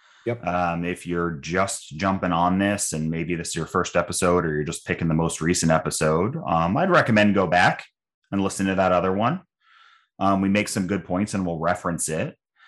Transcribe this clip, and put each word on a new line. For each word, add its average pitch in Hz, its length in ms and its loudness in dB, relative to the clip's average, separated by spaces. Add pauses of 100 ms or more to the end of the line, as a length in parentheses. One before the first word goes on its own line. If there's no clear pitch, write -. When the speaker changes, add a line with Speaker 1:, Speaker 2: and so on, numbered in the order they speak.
(260)
Speaker 1:
Yep. 101 200 -6
Speaker 2:
Um, 87 380 -2
if 87 240 -6
you're 85 280 -2
just 82 600 -4
jumping 95 380 0
on 87 260 2
this 101 320 0
and 80 180 -2
maybe 82 260 -4
this 82 140 -6
is - 60 -8
your 80 100 -4
first 87 300 -2
episode 87 480 2
or 78 100 -2
you're 76 120 0
just 82 200 -8
picking 85 220 -2
the 80 60 2
most 82 260 0
recent 82 320 2
episode, 80 640 0 (100)
um, 85 300 0
I'd 175 140 0
recommend 107 440 4
go 95 140 2
back 90 380 2 (440)
and 98 120 -2
listen 95 240 -2
to 95 100 0
that 92 160 4
other 90 220 2
one. 123 260 0 (800)
Um, 95 220 2
we 98 80 2
make 104 180 2
some 98 180 -2
good 90 200 -4
points 92 280 -2
and 95 120 -2
we'll 85 140 -4
reference 85 500 -2
it. 95 280 -6 (300)